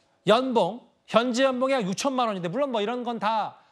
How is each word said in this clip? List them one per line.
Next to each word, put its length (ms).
연봉, 540
현재 380
연봉이 300
약 80
육천만 440
원인데, 220
물론 240
뭐 80
이런 240
건 140
다 400